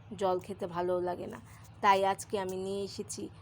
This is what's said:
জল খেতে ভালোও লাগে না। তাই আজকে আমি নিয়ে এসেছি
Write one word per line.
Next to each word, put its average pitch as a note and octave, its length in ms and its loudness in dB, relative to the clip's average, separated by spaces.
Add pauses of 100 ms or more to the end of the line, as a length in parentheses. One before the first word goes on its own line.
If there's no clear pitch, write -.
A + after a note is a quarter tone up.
(180)
জল F#3 220 4
খেতে F#3+ 280 -8
ভালোও F3+ 340 0
লাগে F3+ 260 -2
না। - 120 -10 (420)
তাই G3 240 8
আজকে G3 340 0
আমি F#3 180 -2
নিয়ে F#3+ 260 -4
এসেছি - 460 -8 (120)